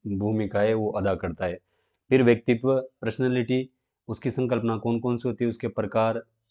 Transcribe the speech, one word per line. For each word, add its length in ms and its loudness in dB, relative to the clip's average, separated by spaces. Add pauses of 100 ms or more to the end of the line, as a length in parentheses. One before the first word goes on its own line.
भूमिका 500 -2
है 160 4
वो 160 -2
अदा 240 0
करता 300 -6
है। 120 -4 (540)
फिर 120 6
व्यक्तित्व, 560 4 (220)
पर्सनैलिटी, 680 0 (380)
उसकी 240 -4
संकल्पना 460 0
कौन 220 -2
कौन 180 -2
सी 100 -6
होती 160 -2
है, 60 2
उसके 200 -6
प्रकार 520 0 (300)